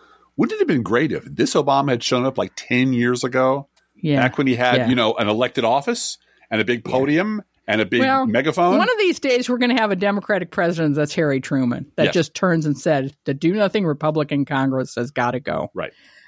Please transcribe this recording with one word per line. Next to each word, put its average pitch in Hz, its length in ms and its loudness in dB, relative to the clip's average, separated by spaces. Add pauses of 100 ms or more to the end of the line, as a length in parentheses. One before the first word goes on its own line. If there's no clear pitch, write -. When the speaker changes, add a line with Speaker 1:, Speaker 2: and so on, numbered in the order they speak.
(380)
Speaker 1:
wouldn't 381 200 0
it - 20 -8
have 370 80 2
been 135 160 0
great 120 280 0
if - 140 -6
this 143 300 -2
Obama 139 360 2
had 120 120 -2
shown 123 220 0
up, 131 120 -2
like, 95 180 -2
ten 127 380 0
years 123 300 0
ago? 131 440 0 (280)
Speaker 2:
Yeah. 143 260 0
Speaker 1:
Back 127 160 0
when 147 80 0
he 127 100 2
had, 123 220 2
Speaker 2:
Yeah. 120 120 2
Speaker 1:
you 127 60 4
know, 110 200 2
an 107 120 0
elected 120 360 0
office 120 560 -2 (320)
and 110 100 0
a 107 40 0
big 120 200 -2
Speaker 2:
Yeah. - 60 -6
Speaker 1:
podium 160 500 0 (260)
and 110 140 0
a 104 40 2
big 120 160 0
Speaker 2:
Well, 262 260 2
Speaker 1:
megaphone? 156 500 2
Speaker 2:
one 381 140 2
of 453 80 0
these 359 200 2
days 247 300 0
we're 247 80 0
gonna 240 220 0
have 214 100 0
a 196 60 0
Democratic 196 560 -2
president 165 440 0
that's 147 200 -2
Harry 143 260 0
Truman 127 540 -2
that 156 120 2
Speaker 1:
Yes. - 60 0
Speaker 2:
just 170 220 0
turns 165 320 0
and 139 100 0
says, 143 340 0 (120)
"The 143 100 -4
do-nothing 190 540 0
Republican 151 580 0
Congress 135 500 -2
has 123 140 -4
gotta 123 300 -2
go." - 340 -6
Speaker 1:
Right. 80 180 -8 (360)